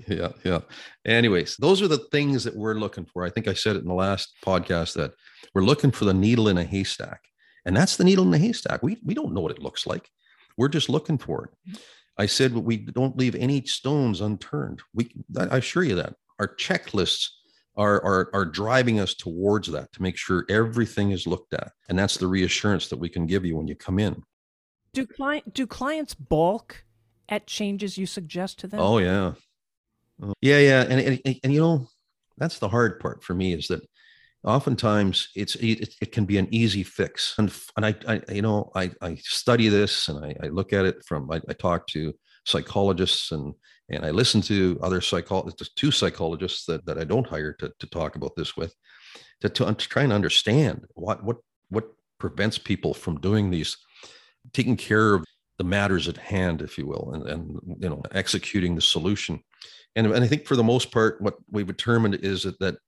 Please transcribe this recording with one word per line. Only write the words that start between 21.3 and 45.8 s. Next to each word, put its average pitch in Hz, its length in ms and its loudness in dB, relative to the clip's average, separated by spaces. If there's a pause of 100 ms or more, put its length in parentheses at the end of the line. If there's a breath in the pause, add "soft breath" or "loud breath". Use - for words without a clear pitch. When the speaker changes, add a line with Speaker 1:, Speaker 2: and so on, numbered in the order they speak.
Speaker 1:
at. - 200 -8 (180)
And 92 80 0
that's 98 180 2
the 92 100 0
reassurance 92 640 0
that - 100 -6
we 82 120 -6
can 87 160 -4
give 90 180 0
you 82 120 -2
when 78 120 -4
you 73 60 -8
come - 240 -4
in. 101 240 -2 (720)
Speaker 2:
Do 262 120 -4
cli-, 285 360 -4 (100)
do 262 140 -2
clients 294 480 -6
balk 165 720 -2 (440)
at 208 180 -6
changes 202 500 -6
you 190 100 -4
suggest 180 540 -8
to 190 60 -10
them? - 140 -4
Speaker 1:
Oh, 104 180 4
yeah. 92 360 2 (880)
Oh, 101 180 -6
yeah, 143 180 6
yeah. 139 300 8
And, 127 360 2
and, 131 200 0
and, 131 80 2
you 147 80 4
know, 160 260 2 (520)
that's 165 200 -4
the 104 100 -2
hard 120 320 2
part - 220 -8
for 90 120 -6
me 92 180 0
is 78 160 -4
that 78 180 -4 (580 soft breath)
oftentimes 107 920 2
it's, 98 200 -6
it, - 440 -2
it 104 120 -6
can 110 120 0
be 98 140 2
an 95 120 2
easy 110 320 2
fix. - 560 -4
And, 104 120 2
f-, - 260 -14
and 107 100 0
I, 107 80 0 (140)
I, 110 140 -2 (100)
you 101 100 -2
know, 107 320 0
I, 92 160 -2 (120)
I 87 140 -6
study 117 520 2
this 101 400 2
and 76 160 -8
I, 73 180 -8
I 76 60 -6
look 92 240 -4
at 98 140 4
it - 180 -2
from, 73 260 -6
I, 82 180 -4
I 78 40 -8
talk 85 360 -2
to 78 260 -6 (320 soft breath)
psychologists 95 840 0
and, 76 220 -6 (360 soft breath)
and 78 140 -6
I 78 60 -2
listen 110 320 4
to 95 400 2
other 90 180 0
psychol-, 92 560 -2
to - 200 -14
two 147 140 2